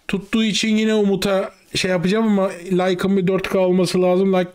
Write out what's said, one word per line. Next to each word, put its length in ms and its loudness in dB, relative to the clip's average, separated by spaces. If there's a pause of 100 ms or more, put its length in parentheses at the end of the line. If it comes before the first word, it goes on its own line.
tuttuğu 360 -2
için 340 0
yine 160 0
Umut'a 640 0 (200)
şey 160 -2
yapacağım 360 0
ama 240 2
like'ın 680 -2
bir 100 0
dört 220 -2
K 100 0
olması 420 2
lazım. 320 2
Like 220 -2